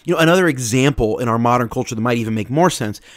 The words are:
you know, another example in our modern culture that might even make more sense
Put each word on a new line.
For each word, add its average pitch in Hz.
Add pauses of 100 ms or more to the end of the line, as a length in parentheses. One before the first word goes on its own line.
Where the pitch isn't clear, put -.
you 170
know, 160
another 170
example 127
in 123
our 117
modern 120
culture 123
that 110
might 120
even 110
make 107
more 165
sense 107 (160)